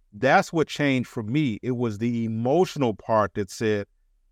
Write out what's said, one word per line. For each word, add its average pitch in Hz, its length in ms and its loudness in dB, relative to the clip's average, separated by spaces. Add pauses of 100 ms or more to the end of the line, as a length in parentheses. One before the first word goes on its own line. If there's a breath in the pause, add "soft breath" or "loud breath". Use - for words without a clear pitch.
(140)
that's 139 400 2
what 160 140 2
changed 135 420 0
for 117 140 -8
me. 123 380 -2
It 123 100 -4
was 117 260 -2
the 117 280 -2
emotional 123 680 0
part 107 400 0
that 104 160 -4
said, 104 380 -2 (440)